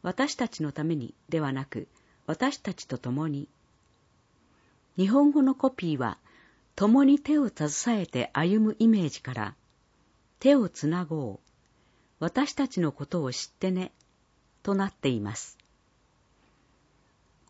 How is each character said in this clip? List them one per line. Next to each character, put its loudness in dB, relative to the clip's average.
私 -2
た -2
ち -8
の -4
た -8
め -2
に -8
で -2
は -2
な -6
く、 -10
私 -2
た -6
ち -14
と -8
共 -4
に。 -6
日 2
本 6
語 2
の 4
コ 0
ピ -4
ー -6
は、 -4
共 6
に 6
手 0
を 2
携 -2
え -2
て -4
歩 2
む 0
イ 6
メ 6
ー 0
ジ -12
か -10
ら、 -6
手 6
を 2
つ -6
な -2
ご -6
う。 -16
私 -2
た -2
ち -6
の 0
こ -12
と -4
を -4
知 -10
っ -20
て -2
ね。 -4
と -2
な 0
っ -8
て -2
い 0
ま -6
す。 -16